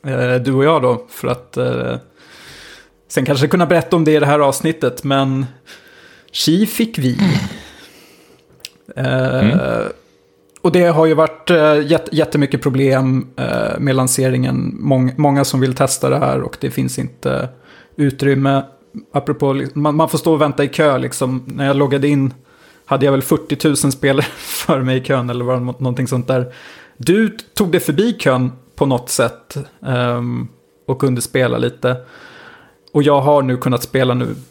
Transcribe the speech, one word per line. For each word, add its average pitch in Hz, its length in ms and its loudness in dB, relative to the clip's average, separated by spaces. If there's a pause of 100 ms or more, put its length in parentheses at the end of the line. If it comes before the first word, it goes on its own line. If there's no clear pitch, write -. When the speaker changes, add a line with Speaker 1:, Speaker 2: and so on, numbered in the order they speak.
Speaker 1:
eh, 127 280 0
du 127 180 0
och 135 100 2
jag 139 180 4
då, 123 280 0
för - 180 -10
att, - 300 -6
eh, 123 380 -2 (1120)
sen 135 160 -2
kanske 143 220 0
kunna 175 180 2
berätta 165 300 0
om 165 80 2
det 151 100 4
i 151 60 4
det 147 60 2
här 147 140 2
avsnittet, 139 640 0
men 135 420 0 (840)
tji 175 340 0
fick 226 320 -4
vi. 127 200 -2 (1800)
Eh, 131 440 0
Speaker 2:
Mm. 120 200 4 (1000)
Speaker 1:
och 175 100 2
det 180 160 4
har 160 180 4
ju 160 80 4
varit, 156 360 0
eh, 151 320 6 (100)
jätt-, - 200 0
jättemycket 147 500 0
problem, 131 680 2 (100)
eh, 120 420 -4
med 135 160 0
lanseringen. 131 840 0
Mång-, 127 380 2
många 143 280 2
som 135 140 -2
vill 131 160 0
testa 135 340 -2
det 131 100 0
här 135 220 0
och - 200 -10
det 135 100 -4
finns 127 280 -4
inte 131 500 -6 (460)
utrymme. 135 680 0 (500)
Apropå, 143 400 -2
li-, 135 200 -4
man, 147 220 0
man 156 140 2
får 165 80 -2
stå 165 160 2
och 147 80 2
vänta 143 220 0
i 143 40 0
kö, 143 300 2
liksom. 127 500 -4
När 135 200 -4
jag 139 80 2
loggade 139 320 0
in 135 260 2 (520)
hade 139 200 0
jag 139 60 4
väl 135 100 2
fyrtiotusen 147 680 0
spelare 135 400 0
<laughs> - 60 -18
för - 440 -2
mig 131 160 0
i 131 60 -2
kön 127 260 -2
eller 120 160 -4
var 123 80 0
det 127 60 0
nå-, 123 200 -6
någonting 127 280 -2
sånt 123 200 -2
där. 127 260 -2 (440)
Du 202 320 2
t-, - 140 -14 (100)
tog 185 180 0
det 175 80 2
förbi 196 400 0
kön 127 320 0 (240)
på - 100 0
något 131 240 -2
sätt, - 480 -4 (300)
ehm, 123 600 -2 (400)
och 131 120 -4
kunde 127 220 0
spela 123 360 0
lite. 123 400 -2 (960)
Och 147 100 2
jag 143 180 4
har 143 200 4
nu 127 160 -2
kunnat 127 260 -2
spela 127 300 0
nu 120 220 -4 (160)